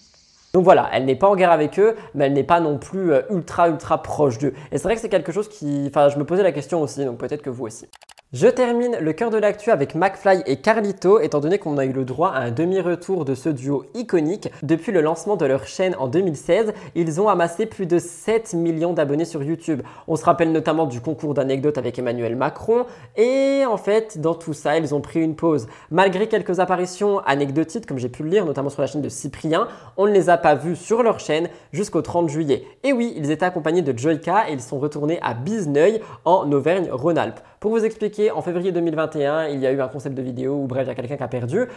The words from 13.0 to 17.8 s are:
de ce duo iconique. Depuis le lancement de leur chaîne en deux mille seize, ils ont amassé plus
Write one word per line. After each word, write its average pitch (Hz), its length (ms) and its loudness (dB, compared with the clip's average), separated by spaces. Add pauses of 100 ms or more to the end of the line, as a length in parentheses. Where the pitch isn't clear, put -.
de 135 100 -2
ce 127 140 -6
duo 139 460 -2
iconique. 208 560 -2 (120)
Depuis 156 300 -2
le 185 80 2
lancement 165 380 0
de 160 80 0
leur 135 220 0
chaîne 185 320 -2
en 131 80 -2
deux 131 120 0
mille 180 160 0
seize, 208 380 0 (220)
ils 165 260 0
ont 214 80 4
amassé 175 360 0
plus 202 200 -8